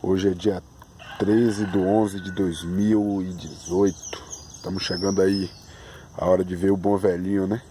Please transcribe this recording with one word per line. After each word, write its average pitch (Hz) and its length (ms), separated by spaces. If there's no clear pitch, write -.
Hoje 95 280
é 92 40
dia 90 300
treze 107 460
de 95 120
onze 98 420
de 92 120
dois 90 320
mil 101 580
e 92 120
dezoito. 87 880
Tamo 92 160
chegando 95 420
aí 95 280
a - 80
hora 92 180
de 90 120
ver 98 160
o 98 60
bom 98 200
velhinho, 95 500
né? 110 240